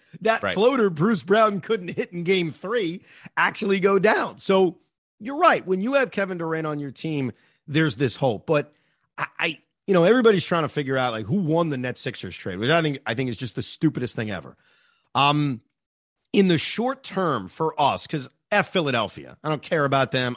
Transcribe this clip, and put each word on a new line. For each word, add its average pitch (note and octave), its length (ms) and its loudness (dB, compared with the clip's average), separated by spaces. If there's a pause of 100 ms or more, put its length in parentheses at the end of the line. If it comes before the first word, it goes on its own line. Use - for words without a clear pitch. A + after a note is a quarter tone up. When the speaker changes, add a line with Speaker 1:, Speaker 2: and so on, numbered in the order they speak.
(220)
Speaker 1:
that G#3+ 200 0
Speaker 2:
Right. F#3+ 120 0
Speaker 1:
floater A3+ 360 4
Bruce E3+ 340 0
Brown G#3 360 4
couldn't F#3+ 300 -4
hit - 240 -6
in F3 100 -6
Game F3 280 0
Three F#3 500 -6 (340)
actually F#3+ 460 0
go G3 180 4
down. A3 400 2
So F#3+ 380 2 (420)
you're C4+ 180 -10
right. D4+ 300 4
When F#3 140 -2
you B3+ 140 0
have C4+ 160 0
Kevin F#3+ 260 -4
Durant D#3+ 280 -4
on D3+ 140 -4
your C#3+ 120 -8
team, C#3+ 420 -4 (340)
there's D3 300 0
this C3 180 0
hope. A#2 300 -2
But D3 280 0 (440)
I, C#3 100 -6 (120)
I, E3+ 220 -4 (260)
you G3 60 2
know, F3 100 6
everybody's A3 400 6
trying E3+ 200 0
to C3+ 60 -2
figure C3+ 280 -2
out, B2+ 160 0
like, A2 120 -6
who B2 100 -2
won E3+ 340 0
the C#3 80 -4
Nets B2 240 -6
Sixers G#2 340 -8
trade, F#2 220 -8
which A2+ 120 0
I E3 120 4
think, D3 240 -2
I A2+ 80 -4
think B2+ 160 -4
is A2 80 -6
just - 180 -8
the B2+ 80 -6
stupidest - 520 -2
thing G#2+ 160 -6
ever. E2 260 -12 (580)
Um, C#3+ 460 2 (720)
in G3 140 6
the E3+ 100 4
short B3 460 -4
term C#3+ 440 -4
for D#3 320 -4
us, A#2+ 260 0
'cause C3+ 220 -8 (240)
F G3+ 220 2
Philadelphia, A#2 680 -4
I D3 60 -4
don't D3+ 120 -2
care D#3 240 0
about C3+ 260 2
them. B2 260 -2